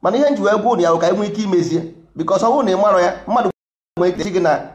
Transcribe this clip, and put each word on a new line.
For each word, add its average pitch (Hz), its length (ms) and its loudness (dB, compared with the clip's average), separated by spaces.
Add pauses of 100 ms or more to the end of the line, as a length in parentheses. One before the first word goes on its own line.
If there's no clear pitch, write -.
Mana 196 140 0
ihe 294 140 2
m 285 60 -2
ji 202 60 -4
wee 208 160 2
gwa 226 140 0
unu 180 100 0
ya 170 100 2
bụ 165 60 0
ka 165 80 0
anyị 190 100 2
nwee 208 120 -2
ike 214 140 -6
imezie. 170 520 -2 (220)
Because 185 280 -2
ọ 233 60 2
bụrụ 277 140 2
na 196 80 0
ị 180 100 0
marọ 202 180 4
ya, 175 260 -2
mmadụ 226 240 0 (460)
nwere 180 180 2
ike 160 100 -6
sị 208 60 -6
gị 185 120 -2
na 151 320 0